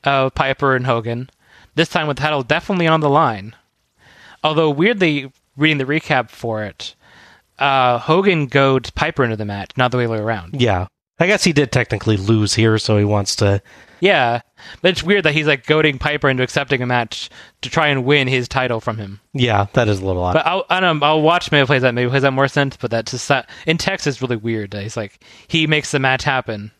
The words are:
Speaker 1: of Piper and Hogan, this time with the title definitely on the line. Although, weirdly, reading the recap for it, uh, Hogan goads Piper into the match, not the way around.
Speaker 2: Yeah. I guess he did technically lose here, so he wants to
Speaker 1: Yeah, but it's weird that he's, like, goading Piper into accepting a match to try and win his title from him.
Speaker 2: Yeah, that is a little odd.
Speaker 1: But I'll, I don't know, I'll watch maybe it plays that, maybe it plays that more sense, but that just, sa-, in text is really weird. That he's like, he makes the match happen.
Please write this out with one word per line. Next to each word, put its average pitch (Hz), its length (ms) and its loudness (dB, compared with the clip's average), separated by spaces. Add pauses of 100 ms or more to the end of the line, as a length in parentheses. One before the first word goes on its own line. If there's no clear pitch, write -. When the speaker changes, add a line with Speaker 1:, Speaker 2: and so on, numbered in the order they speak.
Speaker 1:
of 135 300 2
Piper 135 400 0
and 127 120 -2
Hogan, 117 420 -2 (460)
this 160 160 0
time 160 160 -2
with 143 100 -2
the 135 60 -6
title 151 200 0
definitely 170 440 0
on 160 140 4
the 147 100 2
line. 113 440 0 (880)
Although, 156 280 0
weirdly, 156 600 -2 (280)
reading 151 180 0
the 135 80 -2
recap 135 460 -2
for 110 340 -8
it, - 300 -14 (640)
uh, 131 400 2
Hogan 165 480 2
goads 135 420 2
Piper 151 360 -2
into 113 120 -2
the 107 80 -8
match, 101 320 -8
not 127 140 0
the 123 80 -2
way 120 60 0
around. 110 580 -6
Speaker 2:
Yeah. 95 240 0 (320)
I 170 80 2
guess 202 180 0
he 170 100 2
did 139 180 2
technically 110 460 0
lose 107 360 2
here, 110 240 4
so 107 200 0
he 104 60 2
wants 104 320 -2
to 101 260 2 (380)
Speaker 1:
Yeah, 139 420 2 (400)
but 180 80 4
it's 170 120 -4
weird 190 220 2
that 151 80 4
he's, 151 140 0
like, 139 180 0
goading 151 340 2
Piper 147 300 -2
into 131 140 2
accepting 135 400 -2
a 123 40 -4
match 120 440 -2 (320)
to 123 80 -10
try 156 180 2
and 135 160 0
win 135 240 4
his 127 200 0
title 123 340 -2
from 110 160 -4
him. 101 220 -12 (120)
Speaker 2:
Yeah, 113 400 2
that 117 160 2
is 101 120 0
a 95 40 -8
little 90 180 -2
odd. 90 120 0
Speaker 1:
But 156 120 2
I'll, 180 220 -2
I 180 120 0
don't 170 200 2
know, 143 60 2
I'll 156 160 2
watch 170 280 2
maybe 147 120 4
it 131 40 4
plays 135 140 2
that, 123 140 2
maybe 123 140 0
it - 20 0
plays 135 100 2
that 135 120 2
more 135 160 2
sense, 139 280 0
but 117 140 -6
that 113 160 -2
just, - 180 -8
sa-, 135 200 0 (220)
in 160 120 0
text 190 280 -4
is 135 140 -4
really 123 160 -2
weird. 107 360 -6
That 104 100 -10
he's 107 160 -10
like, 104 200 -10 (300)
he 160 180 0
makes 151 240 -2
the 143 80 -2
match 131 260 0
happen. 113 560 -4